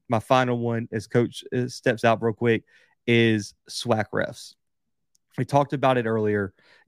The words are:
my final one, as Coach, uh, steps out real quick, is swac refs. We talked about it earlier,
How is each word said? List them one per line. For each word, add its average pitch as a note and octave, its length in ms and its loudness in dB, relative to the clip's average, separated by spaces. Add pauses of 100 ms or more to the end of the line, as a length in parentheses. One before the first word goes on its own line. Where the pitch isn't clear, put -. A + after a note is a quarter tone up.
my A#2 100 2
final B2 400 2
one, A#2 320 -4
as G#2+ 160 -6
Coach, - 380 -2 (100)
uh, B2 140 -2
steps A#2+ 340 -2
out A2+ 180 4
real A2+ 120 0
quick, A2+ 320 0 (420)
is A2+ 460 2 (160)
swac A2 440 -2
refs. - 420 -6 (840)
We B2+ 80 -2
talked C#3+ 280 0
about C3 240 2
it A#2 100 0
earlier, G#2 460 0 (340)